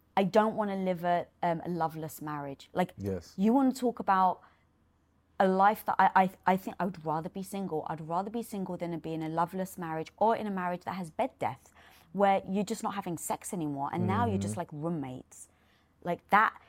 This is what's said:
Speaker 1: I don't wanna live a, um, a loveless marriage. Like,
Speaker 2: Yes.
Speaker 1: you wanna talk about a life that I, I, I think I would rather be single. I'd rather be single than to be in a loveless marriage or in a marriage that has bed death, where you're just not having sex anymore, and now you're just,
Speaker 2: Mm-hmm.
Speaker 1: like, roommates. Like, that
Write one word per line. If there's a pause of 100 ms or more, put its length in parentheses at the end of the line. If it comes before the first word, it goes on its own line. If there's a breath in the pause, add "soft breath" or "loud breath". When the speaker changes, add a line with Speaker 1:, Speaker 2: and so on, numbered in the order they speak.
(160)
Speaker 1:
I
don't
wanna
live
a, (160)
um,
a
loveless
marriage.
Like,
Speaker 2:
Yes.
Speaker 1:
you
wanna
talk
about (1000 soft breath)
a
life
that
I,
I, (220)
I
think
I
would
rather
be
single.
I'd
rather
be
single
than
to
be
in
a
loveless
marriage
or
in
a
marriage
that
has
bed
death, (400 soft breath)
where
you're
just
not
having
sex
anymore,
and
now
you're
just,
Speaker 2:
Mm-hmm.
Speaker 1:
like,
roommates. (560)
Like, (100)
that (160 soft breath)